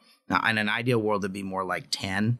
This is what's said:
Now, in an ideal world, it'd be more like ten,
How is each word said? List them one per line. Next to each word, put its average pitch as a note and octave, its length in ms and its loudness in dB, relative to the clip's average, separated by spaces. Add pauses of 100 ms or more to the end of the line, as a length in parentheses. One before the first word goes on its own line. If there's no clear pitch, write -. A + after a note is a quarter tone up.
(300)
Now, - 180 2
in A2 120 2
an G#2 100 0
ideal A#2+ 300 2
world, G#2+ 240 0
it'd G2 100 -4
be G2+ 80 -8
more F#2+ 220 -4
like F2 260 -4
ten, G#2 500 0